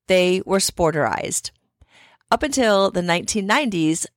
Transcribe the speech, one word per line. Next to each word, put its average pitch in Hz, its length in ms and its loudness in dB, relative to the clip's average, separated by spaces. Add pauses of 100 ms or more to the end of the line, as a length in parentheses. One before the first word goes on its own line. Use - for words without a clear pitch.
they 180 400 2
were 196 120 0
sporterized. 156 920 -2 (800)
Up 226 120 0
until 214 480 2
the 180 120 -4
nineteen 175 440 -2
nineties, 196 600 0 (100)